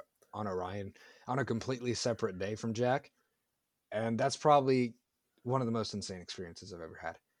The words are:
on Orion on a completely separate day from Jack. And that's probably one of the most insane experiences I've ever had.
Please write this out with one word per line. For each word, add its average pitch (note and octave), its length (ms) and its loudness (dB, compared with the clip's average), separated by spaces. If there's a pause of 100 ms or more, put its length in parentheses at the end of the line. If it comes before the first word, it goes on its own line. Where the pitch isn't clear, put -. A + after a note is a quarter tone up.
(340)
on G#2+ 140 -4
Orion F#2+ 460 -4 (340)
on B2+ 120 0
a B2+ 60 2
completely A#2+ 480 -2
separate G#2+ 460 -2
day G2+ 160 -2
from A2+ 180 -2
Jack. B2 380 0 (800)
And A2+ 260 0
that's C3 200 2
probably C3 560 6 (500)
one C3 180 2
of B2 60 0
the A2+ 60 0
most A2 200 0
insane F#2+ 280 -6
experiences F2+ 520 -12
I've E2+ 80 -10
ever E2 180 -12
had. D#2+ 180 -6 (220)